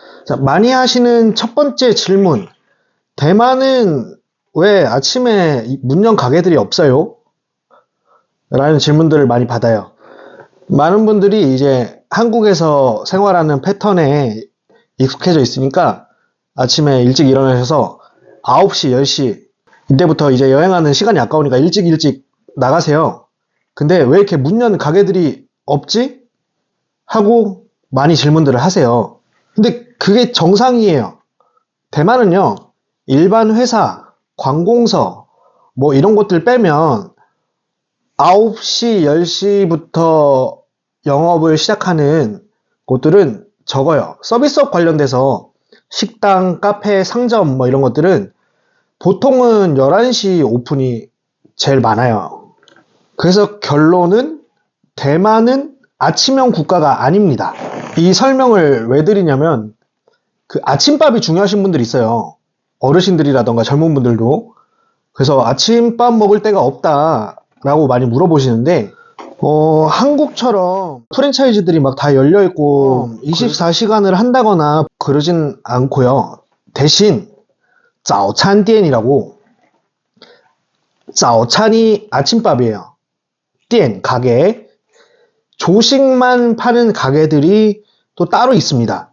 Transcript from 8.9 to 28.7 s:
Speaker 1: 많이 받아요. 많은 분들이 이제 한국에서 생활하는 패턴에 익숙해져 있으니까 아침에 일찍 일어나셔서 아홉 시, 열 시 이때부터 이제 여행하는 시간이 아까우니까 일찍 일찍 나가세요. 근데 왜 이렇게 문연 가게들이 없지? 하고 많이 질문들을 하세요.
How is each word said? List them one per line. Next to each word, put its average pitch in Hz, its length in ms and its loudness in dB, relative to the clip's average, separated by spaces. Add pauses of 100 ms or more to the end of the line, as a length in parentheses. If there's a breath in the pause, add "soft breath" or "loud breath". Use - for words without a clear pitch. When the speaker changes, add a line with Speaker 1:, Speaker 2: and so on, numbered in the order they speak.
Speaker 1:
많이 120 200 0
받아요. 117 460 -2 (760 loud breath)
많은 185 380 2
분들이 196 480 2
이제 131 560 -2
한국에서 165 960 0
생활하는 180 540 0
패턴에 147 800 -2 (580 soft breath)
익숙해져 147 420 0
있으니까 131 680 -2 (480)
아침에 131 480 0
일찍 131 260 2
일어나셔서 131 720 0 (420 soft breath)
아홉 131 320 2
시, 131 180 -2
열 135 120 0
시 131 420 -6 (440 soft breath)
이때부터 147 400 2
이제 131 220 2
여행하는 165 400 2
시간이 202 260 0
아까우니까 127 400 -2
일찍 175 280 0
일찍 156 400 -2 (300)
나가세요. 147 720 -2 (480)
근데 170 240 0
왜 139 200 4
이렇게 202 180 0
문연 202 420 0
가게들이 175 680 -2 (180)
없지? 226 560 -4 (840)
하고 214 580 0 (240)
많이 143 260 0
질문들을 147 460 2
하세요. 123 580 0 (360)